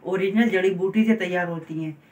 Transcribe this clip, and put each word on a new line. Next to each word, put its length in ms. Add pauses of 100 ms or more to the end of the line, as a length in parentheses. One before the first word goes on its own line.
original 460
जड़ी 220
बूटी 320
से 120
तैयार 320
होती 260
हैं, 220 (140)